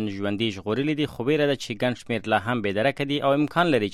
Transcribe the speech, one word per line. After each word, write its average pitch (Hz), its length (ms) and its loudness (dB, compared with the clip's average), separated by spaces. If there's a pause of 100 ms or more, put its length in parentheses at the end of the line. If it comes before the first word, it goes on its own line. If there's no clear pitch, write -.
(200)
ژوندي 101 420 0
ژغورلي 135 400 -2
دي، 143 100 -2
خو 123 200 -4
ویره 147 200 2
ده 135 120 -2
چې - 80 -8 (120)
ګڼ 123 100 2 (120)
شمېر 110 300 0
لا 98 120 4
هم 123 160 0
بې 101 160 0
درکه 139 340 0
دي 147 120 -2
او 139 160 4
امکان 156 360 2
لري 104 160 0